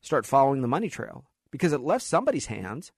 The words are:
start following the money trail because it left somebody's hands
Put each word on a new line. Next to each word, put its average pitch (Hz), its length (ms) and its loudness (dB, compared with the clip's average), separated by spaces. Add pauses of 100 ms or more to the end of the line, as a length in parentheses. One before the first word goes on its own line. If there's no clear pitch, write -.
start 135 240 0
following 135 380 4
the 123 60 -2
money 175 200 0
trail - 380 -12 (240)
because 147 240 0
it 127 80 -2
left 180 220 0
somebody's 196 420 0
hands 107 520 -10